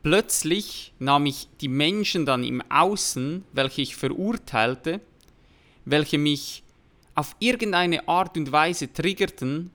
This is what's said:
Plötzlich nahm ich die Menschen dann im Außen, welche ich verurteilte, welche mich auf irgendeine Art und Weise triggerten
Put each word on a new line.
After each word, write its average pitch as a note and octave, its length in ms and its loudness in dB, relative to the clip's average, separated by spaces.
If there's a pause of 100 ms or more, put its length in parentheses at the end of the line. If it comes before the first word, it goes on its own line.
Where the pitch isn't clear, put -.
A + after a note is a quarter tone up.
Plötzlich F#3 920 0
nahm C#3+ 300 2
ich C#3 200 -6 (120)
die C#3+ 80 -4
Menschen D#3+ 580 0
dann B2+ 180 2
im B2 280 -4
Außen, E3 840 0
welche C3+ 300 -2
ich - 120 -6
verurteilte, C#3+ 1040 -2 (880)
welche D3 320 2
mich D3 460 -2 (500)
auf - 260 -4
irgendeine G3+ 680 2
Art F3 280 0
und D3 160 -2
Weise D#3 400 2
triggerten F3 840 -4